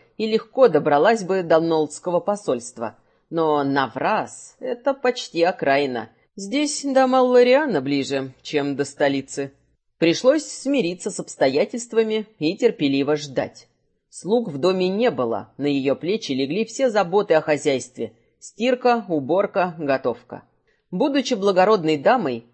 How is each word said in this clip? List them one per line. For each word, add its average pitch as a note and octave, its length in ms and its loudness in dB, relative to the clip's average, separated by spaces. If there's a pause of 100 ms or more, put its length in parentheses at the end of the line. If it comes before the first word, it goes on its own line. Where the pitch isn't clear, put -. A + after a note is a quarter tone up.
(180)
и G#3+ 80 -2
легко A3 440 2
добралась D#3 540 2
бы F#3 200 -2
до D#3+ 160 4
Нолтского E3 600 0
посольства. B2 800 -6 (320)
Но D3+ 340 0
Наврас — C#3 960 -4
это B3+ 360 -4
почти B3 480 -2
окраина. C#3 640 0 (260)
Здесь C4+ 480 -4
до C4 220 2
Маллариана B3+ 760 4
ближе, C3+ 600 -4
чем C#3+ 340 -2
до C#3 100 -2
столицы. C#3 680 -4 (460)
Пришлось B3 460 2
смириться G3+ 680 -4
с - 80 -10
обстоятельствами G#3+ 1080 -2 (140)
и E3 180 -2
терпеливо C#3 580 0
ждать. C#3+ 520 -8 (420)
Слуг A3 400 -2
в C#3+ 80 -8
доме F#3 320 2
не G#3+ 220 0
было, A2+ 460 -4
на C#3 100 -2
её C#3 280 0
плечи F#3+ 360 -4
легли C#3 340 -2
все - 240 -2
заботы G3 460 0
о D#3 60 4
хозяйстве: C3+ 720 -2 (240)
стирка, A#3+ 720 0
уборка, F3 720 0
готовка. C3+ 640 -4 (480)
Будучи C4 420 0
благородной F#3 640 2
дамой, C#3+ 560 0